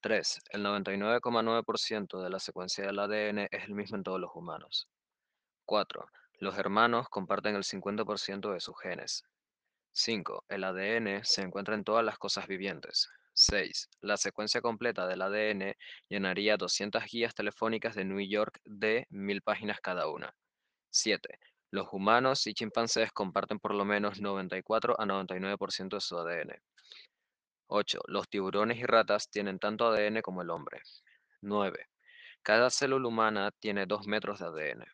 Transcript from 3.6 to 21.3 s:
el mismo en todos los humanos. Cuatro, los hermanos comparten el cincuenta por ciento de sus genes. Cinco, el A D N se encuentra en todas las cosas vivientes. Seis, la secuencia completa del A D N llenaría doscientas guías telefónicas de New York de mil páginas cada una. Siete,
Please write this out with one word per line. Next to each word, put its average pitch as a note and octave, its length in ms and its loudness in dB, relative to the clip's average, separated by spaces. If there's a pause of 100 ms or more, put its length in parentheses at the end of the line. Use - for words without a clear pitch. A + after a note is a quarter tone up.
el G#2 100 -8
mismo G2+ 220 -4
en F#2+ 80 -4
todos F#2 160 -2
los F2 140 -6
humanos. D#2+ 540 -8 (760)
Cuatro, - 420 -2 (320)
los F#2+ 180 -2
hermanos A2+ 540 4
comparten G2 460 0
el G2 80 -2
cincuenta G2+ 400 -2
por G2+ 160 -4
ciento G2 320 -4
de F2 80 -4
sus - 200 -10
genes. - 440 -6 (680)
Cinco, - 580 -2
el G2 140 -4
A F#2+ 100 -2
D G2 260 0
N G2+ 260 0
se - 180 2
encuentra G2 320 -2
en G#2 80 -2
todas A2 220 4
las G#2+ 120 0
cosas G2 300 -4
vivientes. F#2+ 640 -4 (240)
Seis, - 560 4 (120)
la G#2 160 0
secuencia G#2+ 440 -2
completa A2+ 480 -2
del F#2 140 -2
A F#2+ 80 0
D G#2+ 200 2
N G2 260 -2 (320)
llenaría G2+ 480 2
doscientas G2+ 540 -2
guías A#2 240 0
telefónicas A2 640 -2
de F#2+ 80 -2
New F#2+ 160 -2
York G2+ 440 0
de A2 460 0
mil G2 320 -4
páginas G#2 380 -2
cada F2 280 -2
una. D2 240 -8 (580)
Siete, - 500 0 (300)